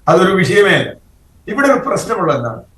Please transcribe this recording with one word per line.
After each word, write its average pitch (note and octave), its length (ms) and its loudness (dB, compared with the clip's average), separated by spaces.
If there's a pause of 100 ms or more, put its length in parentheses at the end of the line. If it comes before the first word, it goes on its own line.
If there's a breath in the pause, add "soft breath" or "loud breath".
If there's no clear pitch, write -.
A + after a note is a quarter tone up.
അതൊരു F#3 240 4
വിഷയമേ F#3+ 480 2
അല്ല. G#2+ 120 -6 (560)
ഇവിടെ C#4 200 -2
ഒരു - 220 0
പ്രശ്നമുള്ള F3 460 -2
എന്താണ്, A#2+ 260 -8 (160)